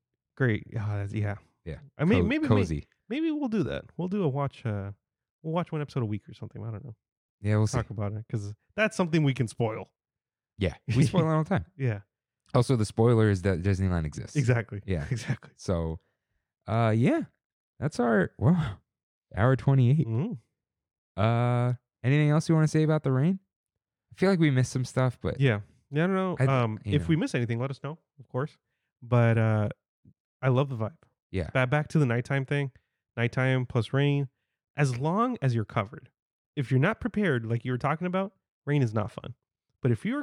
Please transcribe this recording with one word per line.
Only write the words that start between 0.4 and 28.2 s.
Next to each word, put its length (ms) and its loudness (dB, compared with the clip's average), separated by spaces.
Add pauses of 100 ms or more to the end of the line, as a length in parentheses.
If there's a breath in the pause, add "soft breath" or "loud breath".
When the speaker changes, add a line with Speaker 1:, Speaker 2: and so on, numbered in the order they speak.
Speaker 1:
Yeah, 140 -6 (120)
that's, 160 -6
yeah. 220 -4 (300)
Speaker 2:
Yeah. 120 -10 (200)
Speaker 1:
I 80 -4
mean, 180 4
Speaker 2:
Co-, 40 2
Speaker 1:
maybe, 160 -2
may-, 40 -2
Speaker 2:
cozy. 400 0 (220)
Speaker 1:
maybe 220 -2
we'll 180 -4
do 140 0
that. 220 -6 (120)
We'll 120 -4
do 140 -2
a 60 2
watch, 360 -6
uh, 260 -6 (500)
we'll 120 -8
watch 180 -4
one 100 -4
episode 220 -6
a 20 -2
week 240 -6
or 40 -18
something. 300 -14
I 80 -10
don't 140 -12
know. 100 -16 (460)
Speaker 2:
Yeah, 160 0
we'll 100 4
see. 100 -2
Speaker 1:
Talk 120 -2
about 240 -6
it, 160 -10
'cause 240 -6 (220)
that's 200 0
something 280 2
we 100 4
can 140 -2
spoil. 420 -4 (680)
Speaker 2:
Yeah, 180 0 (120)
we 160 4
Speaker 1:
<laughs> 20 4
Speaker 2:
spoil 240 2
it 40 2
all 100 2
the 60 -6
time. 160 -2 (120)
Speaker 1:
Yeah. 240 -4 (520)
Speaker 2:
Also, 220 4
the 100 2
spoiler 440 4
is 120 2
that 220 0
Disneyland 420 2
exists. 320 -8
Speaker 1:
Exactly. 480 0
Speaker 2:
Yeah. 220 -2
Speaker 1:
<laughs> 40 -4
Exactly. 460 -6
Speaker 2:
So, 420 -4 (680)
uh, 280 2
yeah, 260 2 (580)
that's 200 -6
our, 380 0
well, 420 2 (560)
hour 200 2
twenty-eight. 520 2
Speaker 1:
Mm-hmm. 260 -4 (880)
Speaker 2:
Uh, 520 2 (300)
anything 260 4
else 200 2
you 60 4
wanna 120 4
say 160 2
about 200 0
the 80 0
rain? 280 2 (760)
I 40 -10
feel 100 4
like 100 4
we 120 4
missed 200 2
some 140 -2
stuff, 360 0
but 180 -4
Speaker 1:
Yeah. 220 2 (300)
Yeah, 120 0
I 40 2
don't 80 0
know. 180 -2
Speaker 2:
I 120 0
th-, 40 2
Speaker 1:
Um, 360 0
Speaker 2:
you 100 0
Speaker 1:
if 80 2
Speaker 2:
know. 60 -8
Speaker 1:
we 60 4
miss 200 -2
anything, 240 -2
let 120 -4
us 120 -14
know, 140 -10 (220)
of 100 -20